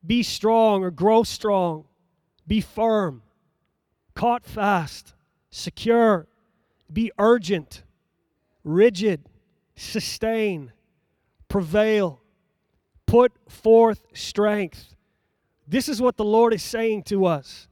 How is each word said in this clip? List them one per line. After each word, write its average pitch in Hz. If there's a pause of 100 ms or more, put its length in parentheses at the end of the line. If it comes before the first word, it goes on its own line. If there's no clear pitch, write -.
Be 233
strong 214
or 180
grow 214
strong. 180 (580)
Be 208
firm, 208 (880)
caught 240
fast, 196 (340)
secure, 220 (640)
be 208
urgent, 202 (800)
rigid, 185 (480)
sustain, 214 (760)
prevail, 202 (840)
put 240 (180)
forth 226
strength. 208 (720)
This 240
is 226
what 247
the 214
Lord 226
is 185
saying 220
to 190
us. 156